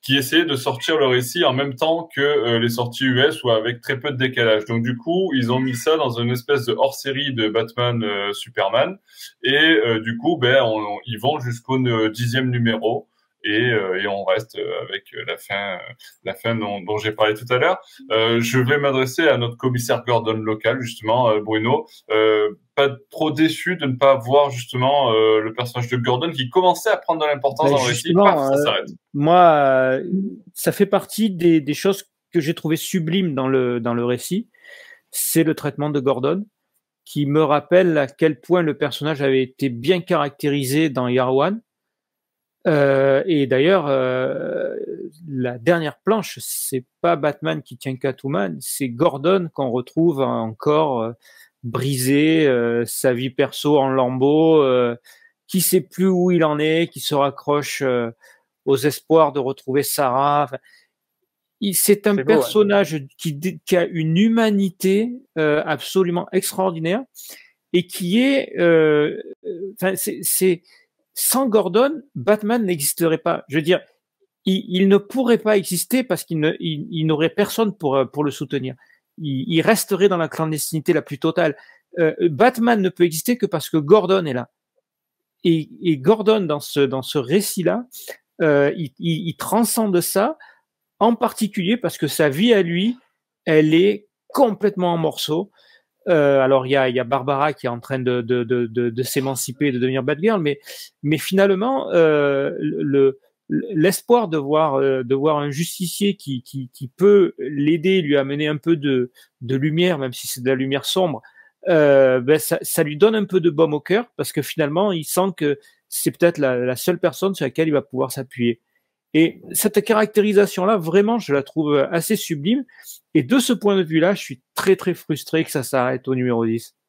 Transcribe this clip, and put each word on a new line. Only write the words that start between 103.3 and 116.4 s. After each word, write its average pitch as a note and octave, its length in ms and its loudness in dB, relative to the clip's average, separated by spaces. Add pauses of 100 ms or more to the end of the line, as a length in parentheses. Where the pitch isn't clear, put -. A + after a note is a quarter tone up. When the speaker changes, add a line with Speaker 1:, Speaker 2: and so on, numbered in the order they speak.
Speaker 2:
l'espoir G3 800 0
de D#3+ 100 -2
voir, D3+ 380 0
euh, C3+ 280 0
de B2 100 -2
voir D3 240 0
un C#3+ 140 -4
justicier E3+ 640 -4
qui, C3 260 -8
qui, C3 320 -12
qui C#3 140 -12
peut G3 500 4
l'aider, D#3 640 0
lui C#3+ 160 0
amener C#3+ 300 -2
un D3+ 100 -2
peu E3 180 0
de, C3+ 360 -2 (300)
de B2+ 140 -4
lumière, D#3 440 0
même B2+ 140 -6
si - 120 -12
c'est - 160 -10
de B2 80 0
la C3+ 60 4
lumière C3+ 300 -4
sombre, F3+ 360 -2 (460)
euh, C#3 540 6
ben D3 180 2
ça, - 220 -2
ça - 200 -2
lui D3+ 160 -2
donne G#3+ 160 6
un G#3+ 120 0
peu F#3 140 0
de D#3+ 120 2
baume D3+ 220 2
au D3 80 -4
cœur, A3 240 -2 (120)
parce - 140 -6
que D3+ 100 -4
finalement, D#3+ 500 -2
il E3 120 -4
sent F#3 340 -2
que D3 220 -2 (300)
c'est - 280 -4
peut-être E3+ 220 2
la, C3 160 0